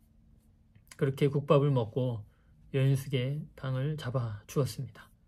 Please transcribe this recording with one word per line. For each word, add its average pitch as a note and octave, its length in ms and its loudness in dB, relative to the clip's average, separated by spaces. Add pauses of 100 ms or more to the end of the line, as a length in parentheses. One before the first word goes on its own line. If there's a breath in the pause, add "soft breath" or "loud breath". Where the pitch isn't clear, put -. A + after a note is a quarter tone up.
(960)
그렇게 C#3 320 2
국밥을 C#3+ 440 4
먹고 A#2+ 520 0 (500 soft breath)
여인숙의 C3+ 680 0 (140)
방을 C3+ 420 -4
잡아 A#2 500 -4
주었습니다. - 640 -4 (180)